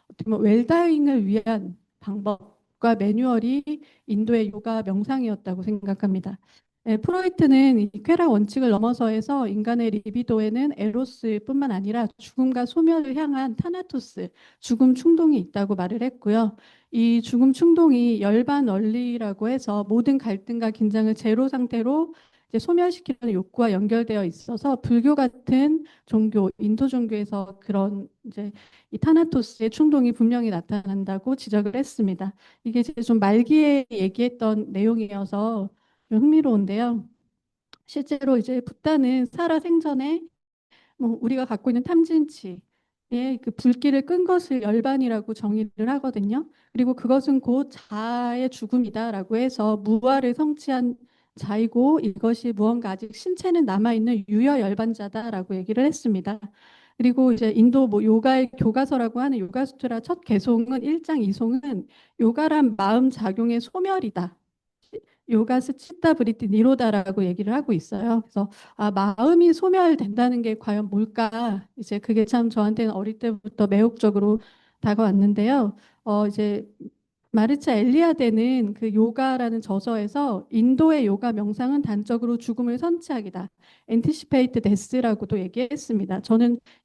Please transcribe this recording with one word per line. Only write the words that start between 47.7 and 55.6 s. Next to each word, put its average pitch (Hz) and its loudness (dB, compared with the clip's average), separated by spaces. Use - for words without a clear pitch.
자아의 240 -6
죽음이다라고 220 -4
해서 233 0
무아를 240 0
성취한 269 -2
자이고 226 2
이것이 226 -2
무언가 214 0
아직 214 -10
신체는 349 0
남아있는 220 0
유여 254 2
열반자다라고 208 -4
얘기를 214 -2